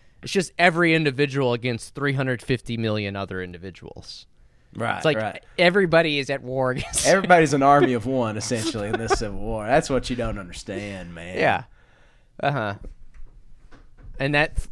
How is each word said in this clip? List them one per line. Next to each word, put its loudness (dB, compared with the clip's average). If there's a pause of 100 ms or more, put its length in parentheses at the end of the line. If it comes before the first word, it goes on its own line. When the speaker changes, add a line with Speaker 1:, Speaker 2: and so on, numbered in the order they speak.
(220)
Speaker 1:
It's -12
just -2
every 4
individual 0
against -6
three -2
hundred -2
fifty -4
million -2
other -6
individuals. -14 (500)
Speaker 2:
Right, -2
Speaker 1:
It's -6
like 2
Speaker 2:
right. -6 (160)
Speaker 1:
everybody 4
is -6
at -4
war 0
against -4
<laughs> 6
Speaker 2:
Everybody's 6
an 4
army 8
of -2
one, 0
essentially, -4
in -2
this 0
Civil -4
War. -6
That's 2
what 0
you -2
don't -4
understand, -10
man. -12
Speaker 1:
Yeah. 2 (800)
Uh-huh. -2 (1400)
And -2
that, 0 (140)